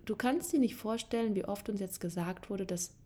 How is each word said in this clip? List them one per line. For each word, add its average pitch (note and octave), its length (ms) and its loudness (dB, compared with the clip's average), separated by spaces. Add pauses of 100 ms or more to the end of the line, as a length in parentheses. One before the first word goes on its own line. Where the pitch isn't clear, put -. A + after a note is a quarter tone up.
du A3 100 -2
kannst C4+ 380 2
dir D#4+ 60 6
nicht A#3+ 180 4
vorstellen, A3+ 580 0
wie F#3 120 0
oft G3+ 240 -4
uns G#3 100 0
jetzt F#3 200 -6
gesagt F3 500 -2
wurde, F#3+ 160 -2
dass F3+ 280 -4 (120)